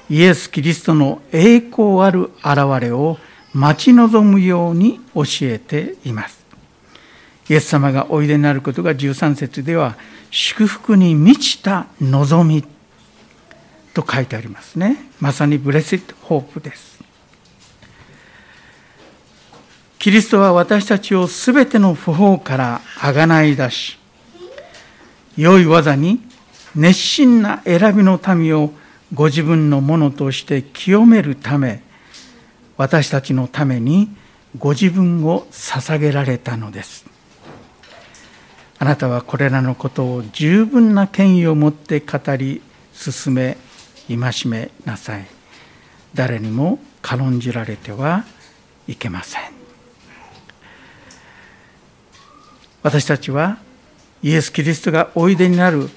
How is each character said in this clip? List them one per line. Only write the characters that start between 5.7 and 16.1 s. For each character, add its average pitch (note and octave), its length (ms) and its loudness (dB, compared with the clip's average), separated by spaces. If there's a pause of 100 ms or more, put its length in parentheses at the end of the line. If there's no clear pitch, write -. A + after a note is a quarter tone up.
い B2 60 -8
ま G#2+ 160 -10
す。 - 140 -20 (1080)
イ D3+ 40 2
エ C3+ 60 4
ス - 80 -6
様 C#3 240 2
が C3+ 200 -2
お D3+ 100 0
い D3+ 60 0
で D3+ 80 2
に D3 60 2
な D3 100 2
る C3+ 100 -4
こ C#3 100 -6
と E3+ 100 -6
が E3 120 -2
十 C#3 180 -4
三 D3 240 -2
節 C#3 260 -10
で E3 140 -4
は、 B2+ 200 -2 (340)
祝 - 360 -2
福 G#3 300 -2
に F3 180 4
満 F3 240 6
ち - 240 -6
た G3 240 -4 (140)
望 C#3 420 2
み D#3 220 2 (1300)
と - 180 -6
書 C3+ 120 -2
い B2 40 -4
て A#2 100 -10
あ A2 40 -10
り A2 80 -16
ま - 140 -20
す - 160 -12
ね。 A3 320 -2 (100)
ま C#3+ 120 -2
さ D3 120 -2
に D3 140 0
ブ C#3 140 -4
レ D3+ 100 0
ス F#3 140 -4
ッ F3+ 100 -12
ド - 160 -20